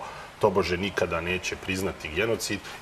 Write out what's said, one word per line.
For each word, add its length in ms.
tobože 380
nikada 440
neće 340
priznati 540
genocid, 500